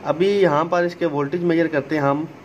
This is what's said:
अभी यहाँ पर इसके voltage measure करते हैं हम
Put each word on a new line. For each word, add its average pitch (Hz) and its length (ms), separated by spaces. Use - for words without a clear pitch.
अभी 175 240
यहाँ 175 360
पर 175 200
इसके 170 220
voltage 147 360
measure 165 260
करते 151 260
हैं 147 80
हम 143 220